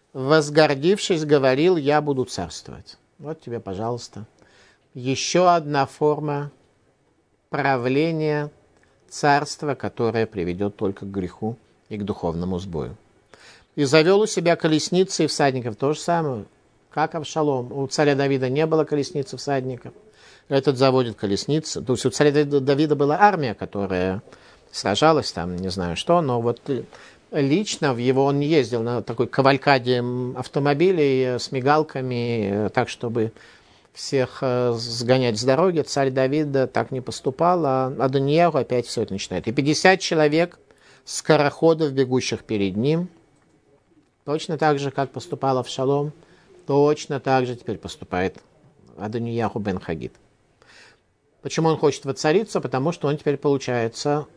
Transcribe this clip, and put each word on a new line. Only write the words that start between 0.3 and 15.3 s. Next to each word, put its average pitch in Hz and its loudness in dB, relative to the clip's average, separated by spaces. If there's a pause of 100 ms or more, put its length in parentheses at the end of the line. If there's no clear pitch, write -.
говорил: 147 4
«Я 147 2
буду 139 -2
царствовать». - -12 (220)
Вот 156 -12
тебе, 117 -10
пожалуйста, 107 -8 (720)
ещё 135 0
одна 147 2
форма 147 -2 (1000)
правления 147 0 (580)
царства, 147 0
которое 113 -2
приведёт 95 -4
только 98 -4
к 98 -10
греху 98 -6 (320)
и 107 -10
к 104 -6
духовному 90 -4
сбою. 82 -8 (800)
«И 147 0
завёл 160 4
у 214 2
себя 170 0
колесницы 175 0
и - 2
всадников». 127 0